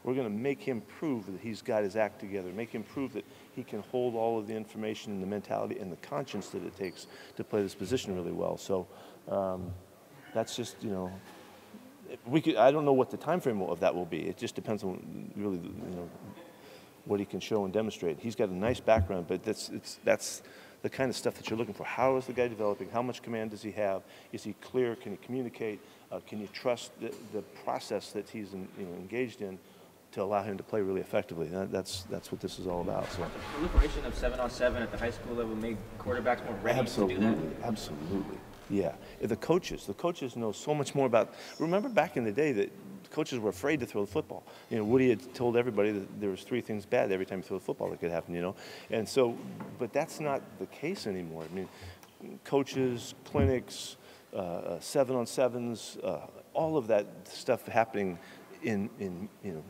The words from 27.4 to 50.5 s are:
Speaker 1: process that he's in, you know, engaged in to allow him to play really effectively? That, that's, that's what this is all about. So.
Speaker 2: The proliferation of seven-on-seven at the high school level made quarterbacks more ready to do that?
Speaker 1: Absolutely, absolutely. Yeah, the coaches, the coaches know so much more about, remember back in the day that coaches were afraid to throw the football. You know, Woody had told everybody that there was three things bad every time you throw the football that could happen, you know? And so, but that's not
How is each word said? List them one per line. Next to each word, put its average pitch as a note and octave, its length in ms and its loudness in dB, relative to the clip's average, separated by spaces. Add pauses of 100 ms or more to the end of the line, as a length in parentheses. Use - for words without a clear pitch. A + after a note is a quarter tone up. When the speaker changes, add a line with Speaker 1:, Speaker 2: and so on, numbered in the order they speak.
Speaker 1:
process A#2+ 480 -2
that G2+ 180 -6
he's G2+ 240 -8
in, F#2+ 140 -8 (120)
you G2+ 60 -6
know, F2 80 -8
engaged G#2 480 -4
in F#2+ 180 -6 (520)
to - 100 -2
allow G2+ 220 4
him G2+ 140 -2
to F#2 60 -6
play G#2+ 180 0
really F#2+ 200 2
effectively? E2+ 460 0
That, F#2 240 -2
that's, F#2 380 -2
that's F#2 220 -6
what F#2+ 100 -6
this F#2+ 180 -4
is F#2 80 -4
all F2 140 0
about. G2 300 -2
So. - 80 -6
Speaker 2:
The E2 100 -2 (380)
proliferation D#3 380 4
of A#2 100 -4
seven-on-seven B2 680 0
at A2 100 -2
the - 60 -6
high A#2 140 0
school A#2+ 240 -6
level A2+ 200 -2
made A2 220 -2 (220)
quarterbacks B2 460 0
more A2+ 180 -4
ready B2 220 4
to G#2+ 220 4
do F#2 120 2
that? G#2 40 6
Speaker 1:
Absolutely, E2 260 4 (140)
absolutely. F#2 720 -2 (320)
Yeah, F#2 240 4 (260)
the A2 160 2
coaches, - 500 0
the G2+ 80 -6
coaches D#3 440 -4
know A2+ 160 -2
so - 200 -2
much D3 220 0
more C#3 100 4
about, A2+ 280 6 (260)
remember F#3 300 2
back D#3 260 4
in B2 80 2
the A2 80 2
day C#3 220 4
that G2+ 180 2 (400)
coaches D3+ 260 -2
were G#2+ 120 2
afraid C#3 320 0
to A#2+ 40 -2
throw G#2 200 0
the G2 60 -8
football. C#3+ 320 -4 (260)
You A#2 80 0
know, G#2+ 80 2
Woody B2+ 240 8
had A2 240 2
told A#2+ 240 4
everybody G#2+ 340 4
that G2+ 300 -2
there G#2 80 2
was F#2 140 -4
three B2 180 0
things G#2 240 -4
bad B2 260 4
every F#2 140 2
time F#2+ 140 -4
you F2 40 -8
throw G2 140 -4
the F2+ 80 -6
football G2+ 240 -2
that E2 100 -6
could E2+ 120 0
happen, E2+ 220 -2
you F2 80 0
know? F#2 140 -2 (340)
And A2 160 0
so, B2 320 4 (400)
but A#2+ 140 -2
that's D#3 300 -2
not C#3 200 0 (160)